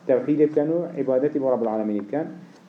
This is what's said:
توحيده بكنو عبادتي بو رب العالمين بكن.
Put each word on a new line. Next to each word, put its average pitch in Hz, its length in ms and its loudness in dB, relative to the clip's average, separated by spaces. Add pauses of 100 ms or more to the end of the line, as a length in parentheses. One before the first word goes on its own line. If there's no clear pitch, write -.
توحيده 147 380 4
بكنو 151 320 2 (200)
عبادتي 135 420 0
بو 135 100 0
رب 117 140 0
العالمين 107 400 -2
بكن. 147 220 -6 (440)